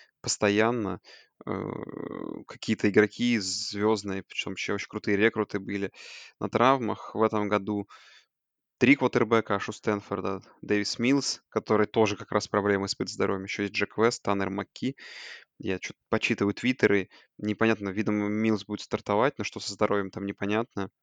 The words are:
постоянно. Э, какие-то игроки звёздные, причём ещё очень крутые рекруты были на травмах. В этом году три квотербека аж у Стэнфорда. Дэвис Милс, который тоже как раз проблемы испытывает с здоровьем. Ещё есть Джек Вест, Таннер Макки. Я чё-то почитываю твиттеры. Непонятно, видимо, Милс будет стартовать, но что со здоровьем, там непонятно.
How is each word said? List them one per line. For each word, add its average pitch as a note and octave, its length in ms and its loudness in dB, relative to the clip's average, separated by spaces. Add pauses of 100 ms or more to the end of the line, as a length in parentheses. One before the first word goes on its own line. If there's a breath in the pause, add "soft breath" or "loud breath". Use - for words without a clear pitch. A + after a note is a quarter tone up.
(220 soft breath)
постоянно. G#2+ 800 2 (460 soft breath)
Э, - 60 -4 (920)
какие-то - 440 -2
игроки A2 480 4
звёздные, G2 840 -2
причём - 320 -8
ещё G2+ 200 -6
очень G2+ 140 -8
крутые G#2 280 -2
рекруты G#2 440 0
были G2 320 -4 (480 loud breath)
на A2 100 -4
травмах. A#2 640 2
В G#2+ 80 2
этом G#2+ 260 2
году G2+ 400 0 (920 soft breath)
три C3 180 6
квотербека A2+ 600 2
аж - 120 -4
у A2+ 40 -6
Стэнфорда. G2 680 -4 (200)
Дэвис G#2 360 -2
Милс, C3 500 0
который G#2+ 380 2
тоже G#2 300 2
как - 160 -10
раз G#2 160 0
проблемы G2+ 380 2
испытывает G2+ 240 -6
с - 40 -10
здоровьем. G2 300 -2
Ещё G2+ 180 -4
есть G2 120 -4
Джек - 240 -4
Вест, A2+ 240 2
Таннер G2 280 -2
Макки. G2+ 460 -6 (640 loud breath)
Я F#2+ 200 -4
чё-то - 200 -12 (120)
почитываю G#2 440 2
твиттеры. G#2 540 2 (300 soft breath)
Непонятно, G#2 520 0
видимо, G#2 380 0
Милс G#2+ 360 0
будет G#2 180 -8
стартовать, A2 560 0
но A2 60 -4
что - 160 -10
со - 120 -10
здоровьем, G2+ 380 0
там G2 160 -8
непонятно. G2+ 640 -4 (120)